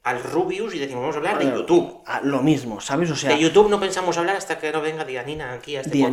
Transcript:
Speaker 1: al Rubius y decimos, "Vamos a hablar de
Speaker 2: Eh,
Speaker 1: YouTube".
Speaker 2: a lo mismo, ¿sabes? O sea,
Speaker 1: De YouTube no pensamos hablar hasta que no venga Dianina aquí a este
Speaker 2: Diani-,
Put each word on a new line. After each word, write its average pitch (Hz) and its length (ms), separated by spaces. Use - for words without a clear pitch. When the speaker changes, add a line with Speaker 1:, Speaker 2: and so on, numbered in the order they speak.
Speaker 1:
al 120 200
Rubius 196 520
y 156 40
decimos, 131 240
"Vamos 147 140
a - 20
hablar 170 200
de 147 80
Speaker 2:
Eh, 131 100
Speaker 1:
YouTube". - 500
Speaker 2:
a - 140
lo 135 220
mismo, 123 400
¿sabes? 160 280
O 139 60
sea, 143 140
Speaker 1:
De 151 80
YouTube 196 320
no 202 100
pensamos 180 380
hablar 185 180
hasta 165 220
que 151 140
no 156 100
venga 156 240
Dianina 131 480
aquí 139 220
a 135 60
este 143 140
Speaker 2:
Diani-, 131 160